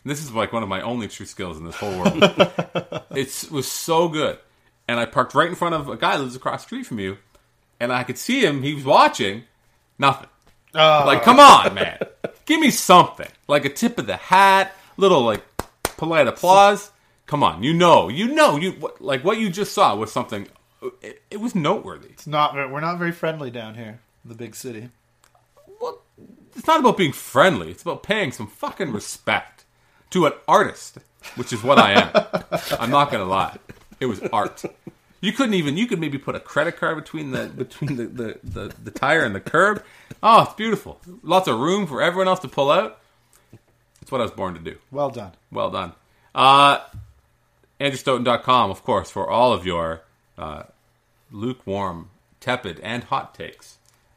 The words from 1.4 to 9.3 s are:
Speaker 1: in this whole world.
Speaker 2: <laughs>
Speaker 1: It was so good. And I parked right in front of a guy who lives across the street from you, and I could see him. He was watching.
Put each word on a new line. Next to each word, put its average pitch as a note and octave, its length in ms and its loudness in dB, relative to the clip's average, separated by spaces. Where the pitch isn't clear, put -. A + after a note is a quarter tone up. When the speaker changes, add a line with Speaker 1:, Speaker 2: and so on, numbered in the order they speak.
Speaker 1:
in E2 60 -16
this E2 120 -12
whole F#3+ 220 -6
world. F3+ 240 2
Speaker 2:
<laughs> F3 880 -2
Speaker 1:
It - 400 -8
was C3 200 -6
so E3 380 0
good. D3+ 300 -4
And A#2+ 140 -2
I A2+ 60 -2
parked - 280 -2
right D#3+ 140 4
in F3+ 80 -6
front E3+ 180 -2
of C#3+ 140 -6
a - 80 -10
guy F3+ 200 0
who C#3+ 60 -4
lives B2+ 140 -10
across B2+ 260 -6
the - 60 -20
street B3 180 -12
from A2+ 140 -10
you, G2 180 -8
and B2 120 -4
I B2 100 -2
could B2 160 -10
see C4 260 -2
him. C#3+ 180 0
He D3 120 -4
was C#3 100 -12
watching. B2+ 600 2